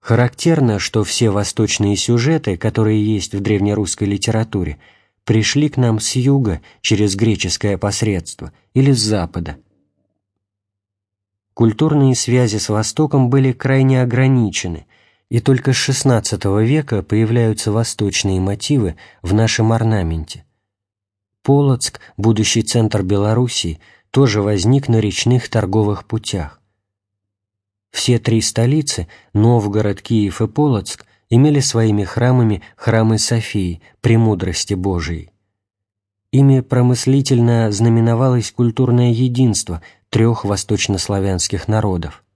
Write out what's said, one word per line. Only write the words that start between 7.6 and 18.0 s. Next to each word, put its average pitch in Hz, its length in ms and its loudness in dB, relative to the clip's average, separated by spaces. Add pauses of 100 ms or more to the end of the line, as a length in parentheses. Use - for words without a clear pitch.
посредство 101 720 -4 (240)
или 135 160 4
с 123 80 2
запада. 87 580 -4 (2000)
Культурные 135 580 2
связи 120 440 0
с - 120 -6
Востоком 123 600 0
были 135 200 2
крайне 131 520 2
ограничены, 120 840 0 (440)
и 117 100 0
только 131 340 0
с 123 40 0
шестнадцатого 110 880 0
века 131 380 -2
появляются 110 680 0
восточные 101 680 -2